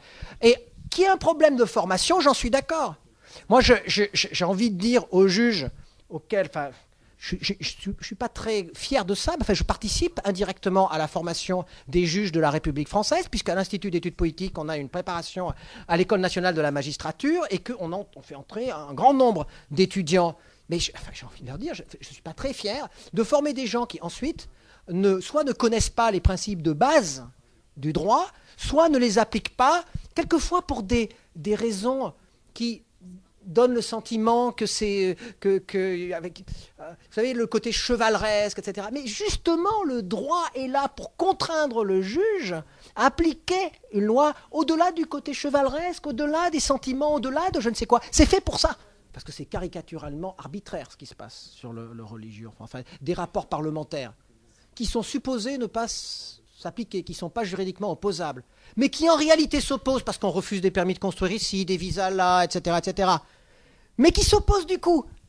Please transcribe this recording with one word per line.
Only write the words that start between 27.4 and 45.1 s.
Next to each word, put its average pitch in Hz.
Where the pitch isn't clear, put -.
du 151
droit, 226
soit 320
ne 294
les 233
appliquent -
pas, 311
quelquefois 330
pour 240
des, 220
des 185
raisons 220
qui 233
donnent 233
le 233
sentiment 226
que 226
c'est, 196
que, 190
que, 185
avec, 170
euh, 151
vous -
savez, 247
le 233
côté 226
chevaleresque, 214
et 185
cetera. 202
Mais 277
justement, 359
le 254
droit 262
est 262
là 277
pour -
contraindre 302
le 190
juge 277
à 220
appliquer 339
une 202
loi 269
au-delà 320
du 330
côté 285